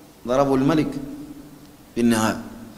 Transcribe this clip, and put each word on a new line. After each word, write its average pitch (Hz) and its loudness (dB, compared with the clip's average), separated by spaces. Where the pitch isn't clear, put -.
ضرب 135 2
الملك 143 2
في 117 0
النهاية. 110 2